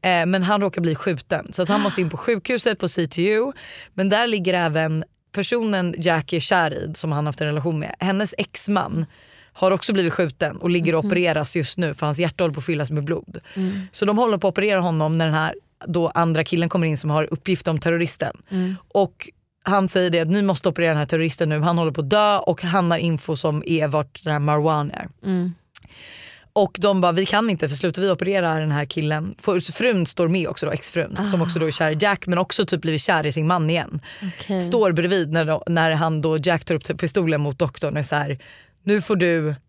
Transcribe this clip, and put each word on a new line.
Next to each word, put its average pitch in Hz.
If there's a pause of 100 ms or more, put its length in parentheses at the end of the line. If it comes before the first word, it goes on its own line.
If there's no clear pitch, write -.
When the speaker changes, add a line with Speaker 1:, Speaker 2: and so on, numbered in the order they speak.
Speaker 1:
Eh, 175
men 185
han 202
råkar 185
bli 160
skjuten. -
Så -
att 175
han 208
måste 196
in 165
på -
sjukhuset 226
på 180
C 170
T -
U. 220 (420)
Men 190
där 220
ligger 185
även 160 (300)
personen 202
Jack 165
är 170
kär 165
i, 156
som 160
han 147
haft 151
en 156
relation 151
med. -
Hennes 196
exman 180 (480)
har 190
också 196
blivit 180
skjuten 165
och 175
ligger 170
och 233
Speaker 2:
Mhm. 208
Speaker 1:
opereras 165
just 156
nu 160
för 156
hans 147
hjärta 175
håller 156
på 147
att 131
fyllas 151
med 147
blod. - (140)
Speaker 2:
Mm. 190 (120)
Speaker 1:
Så -
de 208
håller 226
på 202
att 180
operera 196
honom 160
när 160
den 156
här 156 (320)
då 170
andra 165
killen 170
kommer 170
in 151
som 156
har 151
uppgift 180
om 160
terroristen. 170 (120)
Speaker 2:
Mm. 185 (120)
Speaker 1:
Och - (340)
han 190
säger 180
det 170
att 160
ni 196
måste 190
operera 165
den 156
här 147
terroristen 160
nu. 151
Han 170
håller 160
på 143
att 139
dö 208
och -
han 175
har 170
info 165
som 151
är 156
vart 147
den 156
här 147
Marwan 151
är. - (180)
Speaker 2:
Mm. 180 (1000)
Speaker 1:
Och 202
de 190
bara, 175
vi 185
kan 220
inte, 160
för 143
slutar 180
vi 196
operera 175
den 156
här 143
killen. 156
För 185 (140)
frun 226
står 175
med 170
också 143
då, 139
exfrun, - (140)
som 180
Speaker 2:
Ah. -
Speaker 1:
också 170
då 160
är 156
kär 156
i 156
Jack, 202
men 180
också 185
typ 165
blivit 156
kär 160
i 147
sin 156
man 165
igen. 160 (380)
Speaker 2:
Okej. 190
Speaker 1:
Står 190
bredvid 170
när, 160
då, 156
när 160
han 160
då, 156
Jack 165
tar 170
upp -
pistolen 160
mot 143
doktorn 147
och 147
är 147
så 151
här, 147 (460)
nu 202
får 214
du 165 (140)